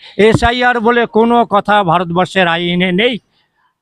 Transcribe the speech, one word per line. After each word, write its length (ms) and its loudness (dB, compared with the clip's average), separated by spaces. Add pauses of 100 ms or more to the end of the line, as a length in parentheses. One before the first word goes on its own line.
(160)
এসআইআর 640 0
বলে 260 0
কোনো 440 2
কথা 340 0
ভারতবর্ষের 640 -2
আইনে 440 -2
নেই। 260 -2 (640)